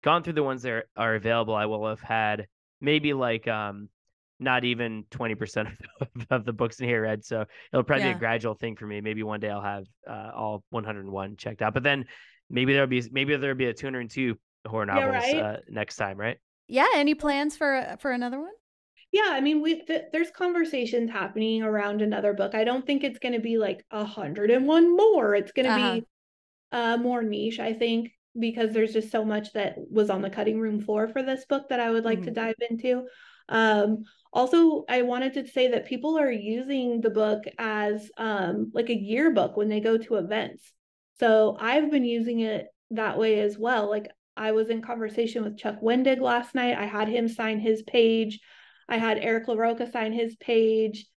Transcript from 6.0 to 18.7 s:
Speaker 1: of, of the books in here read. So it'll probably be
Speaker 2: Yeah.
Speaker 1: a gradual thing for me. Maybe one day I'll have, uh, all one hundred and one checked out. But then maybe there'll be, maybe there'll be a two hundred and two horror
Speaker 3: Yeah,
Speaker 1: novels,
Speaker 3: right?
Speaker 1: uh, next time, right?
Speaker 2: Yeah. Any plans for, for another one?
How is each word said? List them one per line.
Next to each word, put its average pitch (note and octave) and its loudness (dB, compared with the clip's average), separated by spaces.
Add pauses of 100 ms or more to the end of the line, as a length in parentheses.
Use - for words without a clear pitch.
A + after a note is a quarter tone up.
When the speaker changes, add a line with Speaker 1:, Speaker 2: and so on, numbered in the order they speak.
Speaker 1:
of, C3+ -6 (240)
of A#2+ 0
the B2 -6
books A2+ -4
in B2+ -4
here A#2 0
read. G#2+ -4
So A2 -6 (260)
it'll C3 2
probably C#3 2
be - 2
Speaker 2:
Yeah. - -2
Speaker 1:
a - -10
gradual A2+ -2
thing A2+ -8
for G#2 -12
me. G#2 -8
Maybe G#2+ -6
one G#2+ -6
day G#2 -4
I'll G2+ -8
have, G2+ -8 (240)
uh, G#2+ -12
all G#2+ -6
one A2+ -4
hundred G#2 -8
and G2 -12
one G2 -8
checked - -8
out. G#2+ 0
But C3 -2
then C#3 2 (440)
maybe B2+ 2
there'll C#3 4
be, B2 0
maybe C3+ 0
there'll C3+ -2
be B2+ 0
a A#2 -2
two - -10
hundred C3 -6
and A#2 -8
two B2 -2 (260)
horror A2 -4
Speaker 3:
Yeah, G2 0
Speaker 1:
novels, - 2
Speaker 3:
right? B3+ 0
Speaker 1:
uh, G#2+ -4 (120)
next G#2+ -6
time, G2 -4
right? A2 -6 (280)
Speaker 2:
Yeah. C4+ 2
Any D4 2
plans D4 -2
for, C4+ -2
for C#4+ -6
another B3 -6
one? E4 -10 (640)